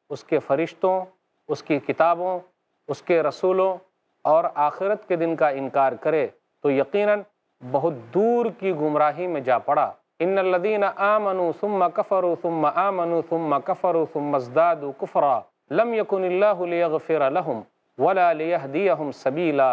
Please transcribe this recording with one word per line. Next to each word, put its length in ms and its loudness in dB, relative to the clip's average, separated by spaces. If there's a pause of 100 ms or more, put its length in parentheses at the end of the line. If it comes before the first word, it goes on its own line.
(100)
उसके 300 -4
फ़रिश्तों, 640 -2 (440)
उसकी 320 -4
किताबों, 580 0 (500)
उसके 340 0
रसूलों 540 0 (480)
और 340 2
आखिरत 460 -2
के 120 -2
दिन 200 0
का 160 2
इनकार 440 0
करे, 280 0 (400)
तो 60 2
यकीनन 540 0 (380)
बहुत 300 -2 (200)
दूर 380 2
की 220 -4
गुमराही 540 0
में 180 -4
जा 160 2
पड़ा। 320 0 (280)
इन्नल्लज़ीना 680 0
आमनू 640 0
सुम्मा 360 0
कफ़रू 460 0
सुम्मा 340 0
आमनू 520 0
सुम्मा 380 -2
कफ़रू 460 0
सुम्मा 340 -2
ज़दादू 540 0
कुफ़रा 500 0 (260)
लम 240 0
यकुनिल्लाहु 720 0
लियग़फ़िर 640 0
लहुम 320 -2 (360)
वला 340 4
लियहदियहुम 800 -2
सबीला। 600 0